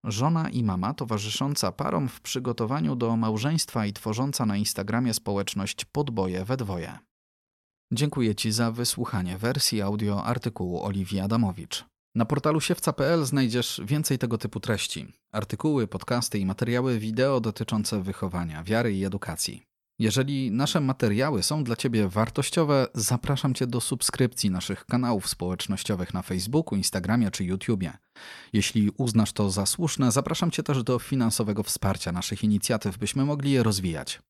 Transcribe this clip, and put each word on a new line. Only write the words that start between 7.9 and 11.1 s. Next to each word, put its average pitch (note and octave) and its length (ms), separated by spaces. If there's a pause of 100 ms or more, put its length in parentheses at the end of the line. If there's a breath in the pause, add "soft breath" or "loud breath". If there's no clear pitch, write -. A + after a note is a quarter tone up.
Dziękuję A#2+ 420
Ci A2 160
za A#2 200
wysłuchanie A2+ 680
wersji A#2 440
audio G2+ 420
artykułu F#2+ 600
Oliwii G2 360